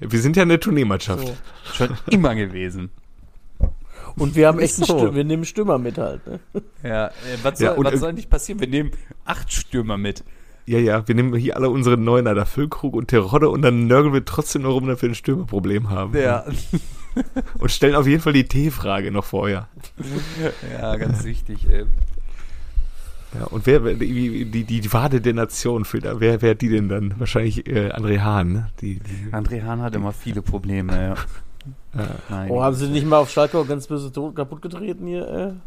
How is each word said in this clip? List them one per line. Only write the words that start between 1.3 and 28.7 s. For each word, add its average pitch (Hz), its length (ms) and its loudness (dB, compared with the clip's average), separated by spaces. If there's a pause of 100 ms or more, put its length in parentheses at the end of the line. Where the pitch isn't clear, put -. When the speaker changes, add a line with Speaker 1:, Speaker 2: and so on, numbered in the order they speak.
Speaker 3:
Schon 123 240 0 (140)
immer 160 240 6
gewesen. 92 560 -4 (1300)
Speaker 2:
Und 143 200 0
wir 151 120 8
haben 160 120 6
echt - 140 2
einen 190 80 0
Speaker 3:
Ist - 60 4
so. 170 100 4
Speaker 2:
Stür-, 110 160 4
wir 143 100 2
nehmen 160 200 0
Stürmer 190 340 0
mit 120 200 -4
halt, 80 280 -6
ne? - 120 -10 (460)
Speaker 3:
Ja, 110 220 -2
äh, - 40 -8 (320)
was 135 160 -2
Speaker 1:
Ja, 113 120 4
Speaker 3:
soll, - 80 0
Speaker 1:
und, 139 80 4
Speaker 3:
was 139 80 2
Speaker 1:
äh, 139 40 2
Speaker 3:
soll 165 140 0
nicht 208 180 -10
passieren? - 300 2
Wir 127 80 -2
nehmen 147 220 0 (340)
acht - 280 -4
Stürmer 113 440 -2
mit. 101 260 -4 (440)
Speaker 1:
Ja, 117 120 2
ja, 110 300 2
wir 123 60 4
nehmen 123 220 2
hier 120 200 -2
alle 131 140 2
unsere 123 260 4
Neuner, 117 380 4
da 101 100 2
Füllkrug 143 500 -2
und 110 140 -2
Terodde, 123 420 4
und - 120 0
dann 120 240 4
nörgeln 139 280 6
wir 135 100 2
trotzdem - 380 -2
noch 131 100 0
rum, 131 140 0
dass 127 160 -2
wir 120 60 2
ein 120 60 -2
Stürmerproblem 107 760 -2
haben. 98 260 -2
Speaker 3:
Ja. 127 280 2 (1120)
Speaker 1:
Und - 120 2
stellen 147 240 4
auf 143 120 4
jeden 147 160 4
Fall 156 100 2
die 135 120 6
T-Frage 101 680 0
noch 101 140 -2
vorher. 98 440 -2 (1040)
Speaker 3:
Ja, 113 240 -4
ganz 110 280 -2
wichtig, - 440 0
ey. 104 160 8 (1500)
Speaker 1:
Ja, 113 80 -6
und 107 200 -4
wer, 131 180 6
wer, 113 100 0
die, 120 500 -2
die, 113 200 -4
die, 113 160 -2
die 104 120 -2
Wade 131 280 4
der 113 140 2
Nation, 117 500 -2
für - 160 -4
da, 107 200 -6
wer, 113 200 4
wer 113 120 6
hat 107 80 0
die 120 80 0
denn 107 200 2
dann? 98 300 -2
Wahrscheinlich, 113 480 0
äh, 104 260 0
André 104 280 0
Hahn, 101 320 2
ne? 110 160 -2 (120)